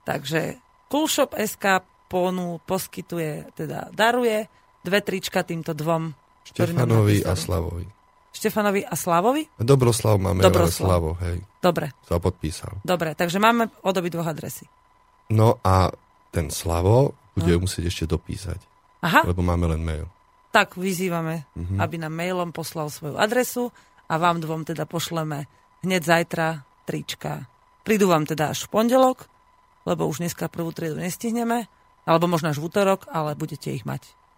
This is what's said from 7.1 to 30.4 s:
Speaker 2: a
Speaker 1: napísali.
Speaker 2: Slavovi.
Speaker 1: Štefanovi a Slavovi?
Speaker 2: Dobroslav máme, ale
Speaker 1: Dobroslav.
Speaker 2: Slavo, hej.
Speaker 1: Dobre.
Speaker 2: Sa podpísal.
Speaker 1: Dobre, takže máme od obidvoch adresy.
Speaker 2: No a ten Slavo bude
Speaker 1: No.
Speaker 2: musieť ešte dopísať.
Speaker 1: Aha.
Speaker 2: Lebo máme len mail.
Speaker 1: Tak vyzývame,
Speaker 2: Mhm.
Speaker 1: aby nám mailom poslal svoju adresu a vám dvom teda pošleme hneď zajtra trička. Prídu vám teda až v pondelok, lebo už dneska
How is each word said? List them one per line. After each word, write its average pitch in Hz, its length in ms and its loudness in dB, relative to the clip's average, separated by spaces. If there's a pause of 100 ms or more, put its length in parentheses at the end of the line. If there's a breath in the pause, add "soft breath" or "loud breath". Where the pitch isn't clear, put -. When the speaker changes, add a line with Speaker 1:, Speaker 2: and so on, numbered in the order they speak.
Speaker 2:
a - 160 0
Speaker 1:
napísali. 92 80 0
Speaker 2:
Slavovi. 85 440 -4 (480)
Speaker 1:
Štefanovi 208 500 0
a - 120 -8
Slavovi? 190 480 2 (140)
Speaker 2:
Dobroslav 117 600 4
máme, 92 240 2
ale 95 80 8
Speaker 1:
Dobroslav. 90 400 4
Speaker 2:
Slavo, 85 300 4
hej. 87 200 -4 (180)
Speaker 1:
Dobre. 160 460 0
Speaker 2:
Sa 85 160 -2
podpísal. - 640 -4
Speaker 1:
Dobre, 160 320 -2
takže 175 240 0
máme 226 320 4 (100)
od 190 140 0
obidvoch 170 320 -2
adresy. 143 400 -8 (600)
Speaker 2:
No 110 320 6
a 92 300 4 (380)
ten 80 200 -2
Slavo 90 680 2 (180)
bude 87 200 2
Speaker 1:
No. 85 80 4
Speaker 2:
musieť 92 260 -4
ešte - 200 -4
dopísať. 85 520 -6 (440)
Speaker 1:
Aha. 185 220 2
Speaker 2:
Lebo 87 160 -2
máme 87 260 2
len 80 140 0
mail. 80 260 -6 (420)
Speaker 1:
Tak - 260 0
vyzývame, 170 800 -4
Speaker 2:
Mhm. 90 260 -6
Speaker 1:
aby 165 180 -2
nám 160 160 -8
mailom 175 380 -4
poslal 160 380 -8
svoju 147 280 -10
adresu 240 540 0 (340 soft breath)
a 165 120 -4
vám 170 220 2
dvom 160 240 -4
teda 160 220 -6
pošleme 156 640 -6 (340 soft breath)
hneď 185 240 0
zajtra 165 420 2 (380)
trička. 147 640 -8 (340)
Prídu 208 260 2
vám 165 180 4
teda 151 260 -2
až - 140 -6
v - 80 -14
pondelok, 254 540 4 (560)
lebo 165 240 -2
už 156 160 -4
dneska 170 240 -6